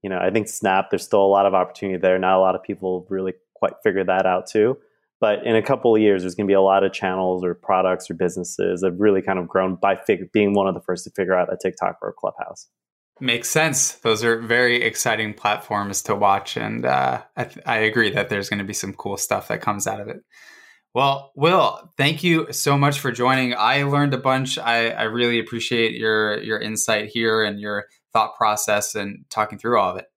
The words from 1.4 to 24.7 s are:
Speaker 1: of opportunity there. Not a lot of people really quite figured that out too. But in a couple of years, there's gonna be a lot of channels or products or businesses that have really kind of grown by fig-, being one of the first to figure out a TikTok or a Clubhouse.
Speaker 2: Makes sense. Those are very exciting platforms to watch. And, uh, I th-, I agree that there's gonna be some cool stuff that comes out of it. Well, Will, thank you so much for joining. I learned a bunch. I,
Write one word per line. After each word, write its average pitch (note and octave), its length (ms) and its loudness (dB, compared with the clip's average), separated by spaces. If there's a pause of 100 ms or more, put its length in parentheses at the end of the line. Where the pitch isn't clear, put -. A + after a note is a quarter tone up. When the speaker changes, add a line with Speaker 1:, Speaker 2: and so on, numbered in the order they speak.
Speaker 1:
of F#2+ 80 4
opportunity F#2 460 -2
there. F#2 200 2
Not F#2 180 4
a F#2+ 40 6
lot F#2 140 4
of - 80 -8
people F#2 460 -6
really F#2+ 240 -4 (200)
quite - 200 -2 (100)
figured F#2+ 240 2
that F#2 180 2
out F#2 220 0
too. A2+ 300 2 (420)
But G#2 260 0
in A#2 100 2
a A2 60 4
couple A#2 340 2
of A2 60 4
years, G2+ 200 4
there's F2+ 140 -6
gonna G2+ 120 -2
be G2 60 4
a F#2+ 80 6
lot G2 220 6
of F#2+ 100 0
channels F#2 500 -2
or F2 100 -2
products F#2 560 -2
or E2+ 40 -6
businesses F2+ 680 -4
that F#2+ 100 0
have F2 80 -10
really G2+ 220 4
kind F#2+ 160 -2
of F2 100 -6
grown F#2+ 280 0
by G2 200 2
fig-, F#2 360 -2
being G#2 220 2
one G2 140 2
of F#2+ 60 0
the F2 80 -8
first F2+ 240 -6
to - 60 -16
figure F#2 220 -2
out F2+ 180 2
a F2+ 60 -6
TikTok F#2 440 -4
or - 80 -6
a - 40 -12
Clubhouse. - 540 -10 (520)
Speaker 2:
Makes A#2 300 -4
sense. D#3 440 0
Those A2 300 0
are A#2 160 2
very A#2+ 420 2
exciting A2 520 -2
platforms G2+ 680 -2
to A2 120 -2
watch. G2 400 2
And, A#1+ 300 -4
uh, C2 360 0 (140)
I C#3 80 -4
th-, - 220 -12
I A#2 140 0
agree A2 320 2
that G2+ 180 -2
there's G2+ 200 -4
gonna G2+ 140 -2
be G2 100 -8
some G2 200 -8
cool G2 240 -8
stuff - 320 -4
that A2 100 -4
comes G2+ 280 -4
out G#2 120 -6
of G#2 80 -12
it. D#3 160 -14 (720)
Well, C#3 400 0
Will, D#3+ 640 2
thank D3+ 260 0
you E3 280 2
so C#3+ 260 0
much C#3+ 220 2
for C3 120 -4
joining. B2 420 0
I B2+ 300 2
learned C#3+ 320 2
a - 20 -4
bunch. C3 400 0
I, A#2 320 0